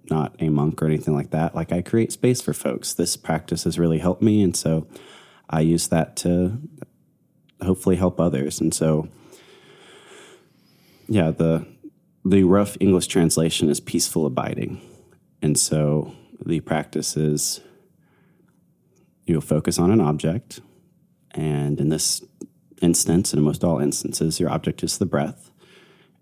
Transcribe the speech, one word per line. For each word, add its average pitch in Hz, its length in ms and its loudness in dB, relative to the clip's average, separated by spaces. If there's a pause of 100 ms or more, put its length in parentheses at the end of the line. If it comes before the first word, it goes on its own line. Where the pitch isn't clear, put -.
(100)
not 78 300 -2
a 82 80 0
monk 76 340 0
or 78 40 0
anything 78 280 0
like 71 160 -4
that. 80 240 -2
Like, - 180 -6
I 87 80 -2
create 113 320 0
space 123 280 0
for - 120 -4
folks. - 400 -6
This - 240 -2
practice - 480 -4
has 82 140 -4
really 82 200 2
helped 90 240 -2
me, 107 200 4
and 87 140 2
so 80 300 0 (640)
I 80 120 0
use 82 280 2
that - 280 -2
to 90 420 0 (1040)
hopefully 92 340 0
help 90 240 0
others. 73 400 -2
And - 140 0
so, - 340 0 (2000)
yeah, 90 220 2
the, 82 360 0 (580)
the 95 200 6
rough 101 360 4
English 92 260 4
translation 82 640 2
is 73 120 0
peaceful - 460 -2
abiding. - 540 -6 (600)
And 76 180 0
so 76 540 0 (320)
the 82 160 -2
practice - 560 -4
is 76 440 -2 (1700)
you'll 80 140 0
focus 76 380 -2
on 87 120 4
an 110 100 6
object, 80 600 -2 (720)
and 73 480 -2
in 73 80 0
this - 340 -2 (600)
instance, 87 500 2
and 73 60 0
in 76 60 4
most 76 200 0
all 80 140 2
instances, 73 640 -2
your 78 100 0
object 80 320 -4
is - 160 -4
the 98 80 0
breath. 73 440 -4 (720)